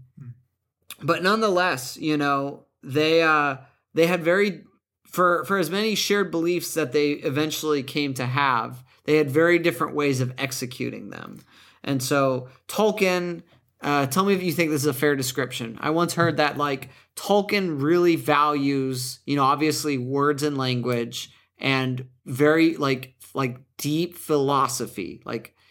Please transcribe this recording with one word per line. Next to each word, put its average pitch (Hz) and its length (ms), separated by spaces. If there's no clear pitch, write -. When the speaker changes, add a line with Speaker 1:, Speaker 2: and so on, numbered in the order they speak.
Speaker 1:
Hmm. 120 100
Speaker 2:
But 160 160
nonetheless, 185 760
you 156 200
know, 143 480
they, 156 400
uh, 147 360
they 165 140
had 175 160
very, 180 400
for, 175 400
for 196 120
as 165 120
many 208 260
shared 202 360
beliefs 165 420
that 147 200
they 147 180
eventually 147 720
came 139 320
to 127 100
have, 123 580
they 151 140
had 147 120
very 165 300
different - 360
ways 143 260
of 127 160
executing 120 760
them. - 280
And 135 180
so 131 460
Tolkien, 185 760
uh, 143 260
tell 196 180
me 202 80
if 180 80
you 180 100
think 151 200
this 151 100
is 147 60
a 143 60
fair 147 220
description. 127 640
I 147 120
once 165 240
heard 170 220
that, 143 200
like, 143 320
Tolkien 196 640
really 170 340
values, 139 1120
you 139 100
know, 143 80
obviously 143 560
words 139 420
and 147 160
language 123 720
and 131 480
very, 156 500
like, 135 380
like, 127 240
deep 156 380
philosophy. 135 1120
Like, - 280